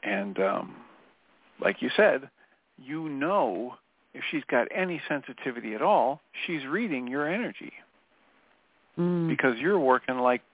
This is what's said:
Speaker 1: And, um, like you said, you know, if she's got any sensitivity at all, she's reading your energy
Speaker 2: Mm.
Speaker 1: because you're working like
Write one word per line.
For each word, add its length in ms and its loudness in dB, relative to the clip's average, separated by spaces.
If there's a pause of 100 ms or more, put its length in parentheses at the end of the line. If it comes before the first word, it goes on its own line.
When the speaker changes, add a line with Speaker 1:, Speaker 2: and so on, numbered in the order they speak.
Speaker 1:
And, 380 -4
um, 360 -2 (880)
like 180 0
you 140 -2
said, 340 4 (540)
you 240 -6
know, 680 0 (400)
if 160 -10
she's 180 -4
got 260 4
any 320 -2
sensitivity 680 -6
at 80 -2
all, 380 4 (260)
she's 180 -4
reading 420 -2
your 200 -2
energy 460 -6 (1300)
Speaker 2:
Mm. 300 2
Speaker 1:
because 280 2
you're 220 2
working 380 4
like 240 4 (120)